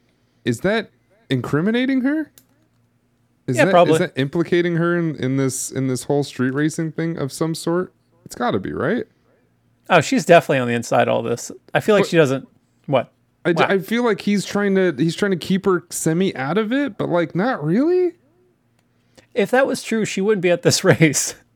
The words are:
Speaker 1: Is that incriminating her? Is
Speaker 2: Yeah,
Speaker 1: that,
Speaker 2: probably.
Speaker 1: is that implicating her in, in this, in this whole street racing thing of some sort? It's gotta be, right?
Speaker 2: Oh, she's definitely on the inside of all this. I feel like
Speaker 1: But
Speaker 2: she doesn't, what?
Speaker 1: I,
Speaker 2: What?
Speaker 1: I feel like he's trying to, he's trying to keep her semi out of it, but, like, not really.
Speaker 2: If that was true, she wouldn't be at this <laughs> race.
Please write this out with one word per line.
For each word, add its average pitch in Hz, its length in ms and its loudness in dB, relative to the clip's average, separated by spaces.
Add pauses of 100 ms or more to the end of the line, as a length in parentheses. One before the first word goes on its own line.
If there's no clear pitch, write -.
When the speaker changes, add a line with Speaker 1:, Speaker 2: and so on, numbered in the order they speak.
(440)
Speaker 1:
Is 120 180 -2
that 208 280 -2 (400)
incriminating 220 720 0
her? 294 300 -2 (1160)
Is 127 80 -2
Speaker 2:
Yeah, 180 100 4
Speaker 1:
that, 190 60 2
Speaker 2:
probably. 175 220 6
Speaker 1:
is 160 60 4
that 175 180 -2
implicating 170 580 0
her 170 220 0
in, 160 180 -2
in 131 220 -2
this, 135 340 -4
in 131 160 -4
this 127 160 -4
whole 143 220 0
street 131 280 -2
racing 156 380 -2
thing 165 260 -6
of 135 140 -6
some 160 240 -4
sort? 175 380 -4 (320)
It's - 100 -18
gotta 202 240 -2
be, 73 140 -8
right? 139 320 -2 (840)
Speaker 2:
Oh, 269 120 6
she's 240 240 -2
definitely 160 340 6
on 120 80 -2
the 120 60 0
inside 120 340 2
of 120 60 0
all 117 100 0
this. 117 260 -6 (240)
I 151 60 2
feel 214 160 2
like 196 80 4
Speaker 1:
But - 60 -2
Speaker 2:
she 170 80 2
doesn't, 135 280 2 (420)
what? 127 260 0 (320)
Speaker 1:
I, 175 80 0
Speaker 2:
What? 151 180 2
Speaker 1:
I 196 80 2
feel 233 240 -4
like 220 160 0
he's 202 240 -2
trying 202 320 -2
to, 185 220 2
he's 165 180 0
trying 202 160 -2
to 180 60 0
keep 190 280 -2
her 185 240 0
semi 170 460 -2
out 143 220 -4
of 220 160 -2
it, 277 240 -4
but, 139 100 -4
like, 165 260 -2
not 190 300 -2
really. 330 520 0 (1160)
Speaker 2:
If 196 180 0
that 269 140 4
was 269 180 -4
true, 220 200 -2
she - 160 -4
wouldn't 202 220 0
be 175 100 2
at 170 120 0
this - 200 2
<laughs> - 0 -
race. 156 520 2 (200)